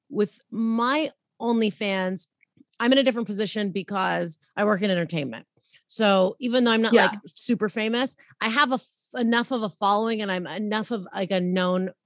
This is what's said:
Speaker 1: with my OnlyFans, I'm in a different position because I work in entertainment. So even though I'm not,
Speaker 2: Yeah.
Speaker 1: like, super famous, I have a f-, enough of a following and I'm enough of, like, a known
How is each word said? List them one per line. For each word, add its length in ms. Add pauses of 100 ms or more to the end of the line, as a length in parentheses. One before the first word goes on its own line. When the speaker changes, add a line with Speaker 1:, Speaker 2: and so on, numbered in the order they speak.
Speaker 1:
with 300 (100)
my 600 (300)
OnlyFans, 840 (520)
I'm 120
in 60
a 60
different 240
position 440
because 640 (180)
I 100
work 160
in 80
entertainment. 560 (420)
So 520
even 240
though 80
I'm 100
not, 120
Speaker 2:
Yeah. 180
Speaker 1:
like, 160
super 420
famous, 460 (260)
I 80
have 220
a 40
f-, 340 (120)
enough 300
of 100
a 80
following 520
and 100
I'm 160
enough 440
of, 220
like, 180
a 100
known 500 (140)